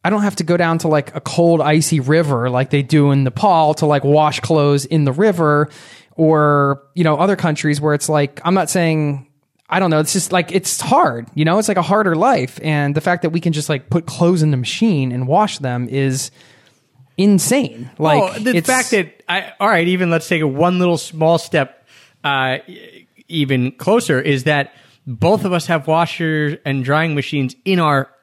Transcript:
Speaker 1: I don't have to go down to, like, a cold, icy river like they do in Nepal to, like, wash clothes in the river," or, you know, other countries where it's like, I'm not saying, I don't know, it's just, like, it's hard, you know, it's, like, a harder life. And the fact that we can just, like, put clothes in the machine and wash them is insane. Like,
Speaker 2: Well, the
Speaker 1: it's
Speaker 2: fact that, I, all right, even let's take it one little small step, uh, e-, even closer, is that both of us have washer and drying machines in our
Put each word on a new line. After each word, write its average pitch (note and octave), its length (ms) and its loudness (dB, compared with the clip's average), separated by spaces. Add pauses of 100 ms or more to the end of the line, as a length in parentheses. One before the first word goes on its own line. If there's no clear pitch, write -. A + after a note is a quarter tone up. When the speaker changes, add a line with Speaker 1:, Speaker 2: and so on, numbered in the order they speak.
Speaker 1:
I F3 60 -14
don't G#3 140 -4
have G3+ 140 -4
to F3 60 -6
go E3+ 140 0
down E3 220 0
to, E3+ 80 -4
like, D3+ 280 -2
a D3+ 60 -8
cold, E3+ 400 0
icy D3+ 380 0
river C3+ 500 0
like B2+ 220 -2
they C#3+ 120 0
do C#3+ 280 2
in C#3 120 2
Nepal D#3+ 520 2
to, D#3+ 100 -2
like, D3 180 0
wash D3+ 360 2
clothes C#3+ 460 0
in D#3 200 0
the C3 80 0
river," D3+ 560 2 (460)
or, D3 680 2 (100)
you F3 100 0
know, D#3 120 2
other F#3 200 2
countries D3+ 440 0
where D3 140 0
it's D3 160 -2
like, D3 340 -2
I'm F3 100 0
not F3+ 160 0
saying, D#3 580 -2 (420)
I F3 100 0
don't F#3+ 100 0
know, D#3 100 2
it's D3+ 140 -2
just, - 180 -4
like, F3 200 0
it's - 300 -4
hard, D3 540 0
you D3+ 100 0
know, E3 120 2
it's, G#3+ 100 0
like, G3 100 0
a F3 60 2
harder F#3+ 320 0
life. E3+ 460 0
And D3 320 0
the D3 80 -2
fact F3 200 -2
that D#3 80 -2
we E3+ 100 -2
can E3 140 0
just, D3 160 -4
like, C#3+ 200 -4
put E3 180 0
clothes F3 340 0
in D3+ 100 2
the C#3 60 0
machine C3 540 0
and B2 160 -4
wash G3 320 0
them B2 280 -4
is C3 440 -2 (880)
insane. F#3+ 800 0
Like, D#3 240 2
Speaker 2:
Well, F#3+ 180 -4
the A3 180 0
Speaker 1:
it's E3+ 100 -2
Speaker 2:
fact B3+ 240 0
that, F#3+ 380 -2
I, F#3 300 -6
all G3+ 100 2
right, F3 180 2
even F3+ 220 0
let's E3 180 0
take E3 140 0
it D#3 40 0
one E3 340 0
little F3 180 2
small D#3+ 400 0
step, - 500 -4 (360)
uh, C3 340 -2 (100)
e-, F2 400 -20 (220)
even C3+ 420 0
closer, F#3 480 0
is C#3 240 -2
that C#3+ 300 -2 (340)
both E3+ 380 0
of F#3 80 0
us E3+ 140 -2
have E3 200 -2
washer D#3 760 -2
and C#3 180 -2
drying D3+ 320 0
machines C#3 480 -4
in F#3 160 0
our D3 300 0 (140)